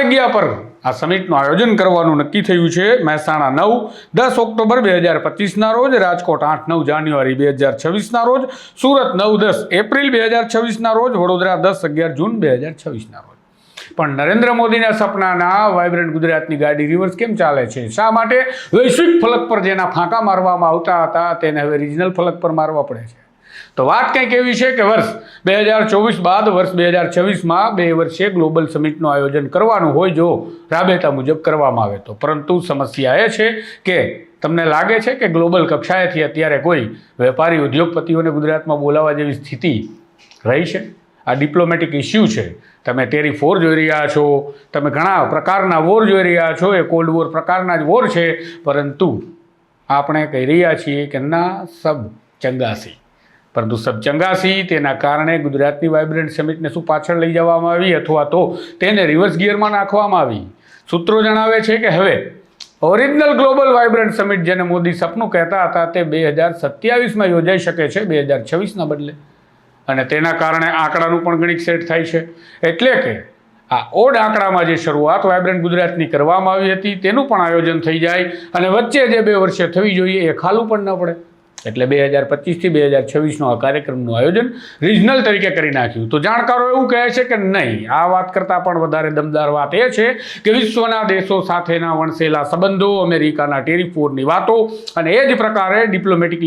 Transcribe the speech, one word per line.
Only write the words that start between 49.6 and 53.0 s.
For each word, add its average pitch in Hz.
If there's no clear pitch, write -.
આપણે 147
કહી 127
રહ્યા 165
છીએ 143
કે 139
ના 175
સબ 143
ચંગાસી. 127